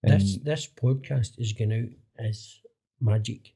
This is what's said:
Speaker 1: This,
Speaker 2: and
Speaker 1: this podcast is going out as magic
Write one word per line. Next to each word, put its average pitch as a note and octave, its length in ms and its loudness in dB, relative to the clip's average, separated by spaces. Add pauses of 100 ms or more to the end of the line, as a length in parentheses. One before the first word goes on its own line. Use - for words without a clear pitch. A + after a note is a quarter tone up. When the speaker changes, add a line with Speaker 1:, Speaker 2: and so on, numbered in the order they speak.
Speaker 1:
This, G2 340 4
Speaker 2:
and B2 80 -10
Speaker 1:
this D3+ 240 -4
podcast C3 680 -2
is A2 140 -2
going G#2+ 200 -2
out A#2 520 -8
as - 360 -8 (400)
magic A2 560 -2